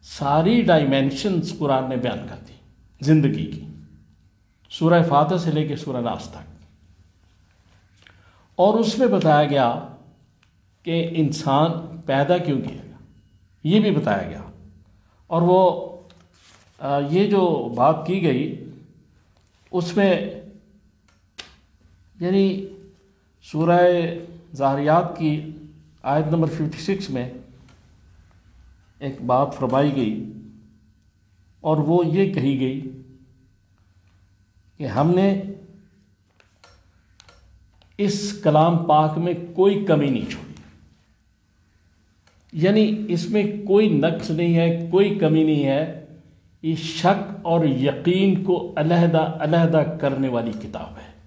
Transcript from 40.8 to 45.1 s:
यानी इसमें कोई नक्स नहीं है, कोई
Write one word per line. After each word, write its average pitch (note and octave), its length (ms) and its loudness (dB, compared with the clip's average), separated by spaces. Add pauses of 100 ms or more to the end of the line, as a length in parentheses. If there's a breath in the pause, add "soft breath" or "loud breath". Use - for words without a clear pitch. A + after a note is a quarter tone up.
यानी G3 300 2 (280)
इसमें G#3 540 -2
कोई G3+ 260 4
नक्स E3 400 0
नहीं E3+ 220 0
है, E3+ 360 0
कोई G3 280 2